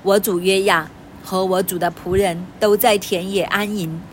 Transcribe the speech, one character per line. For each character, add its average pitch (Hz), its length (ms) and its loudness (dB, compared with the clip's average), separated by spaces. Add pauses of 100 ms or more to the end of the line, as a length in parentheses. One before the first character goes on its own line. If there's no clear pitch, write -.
我 196 160 4
主 196 200 -2
约 190 240 2
雅 170 260 2 (340)
和 190 220 -2
我 185 180 0
主 180 140 -6
的 175 140 -2
仆 180 260 -4
人 180 260 0 (160)
都 208 160 4
在 214 220 4
田 190 340 -4
野 196 120 0
安 208 340 -2
营。 165 240 -6 (120)